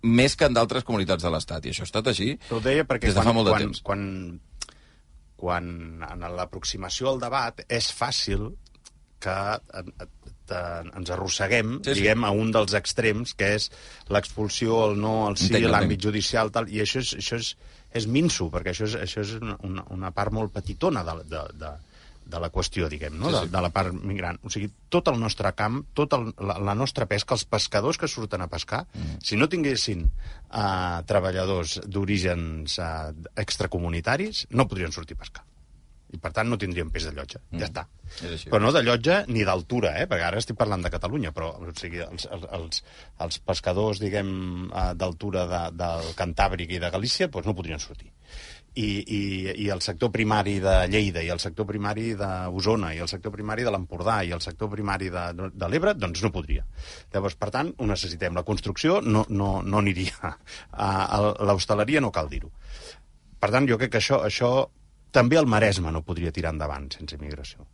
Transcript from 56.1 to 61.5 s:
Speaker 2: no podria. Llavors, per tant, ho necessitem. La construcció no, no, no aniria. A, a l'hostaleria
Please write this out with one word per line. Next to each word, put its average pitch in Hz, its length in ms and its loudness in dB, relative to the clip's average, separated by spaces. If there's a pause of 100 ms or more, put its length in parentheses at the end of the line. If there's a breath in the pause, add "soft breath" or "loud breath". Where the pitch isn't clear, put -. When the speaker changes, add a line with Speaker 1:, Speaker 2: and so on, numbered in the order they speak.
Speaker 2:
no 107 80 2
podria. 76 320 -2 (480 loud breath)
Llavors, 98 240 -2
per 101 160 -4
tant, 143 240 0
ho 120 160 -2
necessitem. 87 480 -2
La 87 80 -2
construcció 131 560 2
no, 107 260 4
no, 98 220 2 (120)
no 98 200 2
aniria. 92 540 -2 (340 loud breath)
A, 101 200 0 (280)
a 104 300 2
l'hostaleria 104 520 4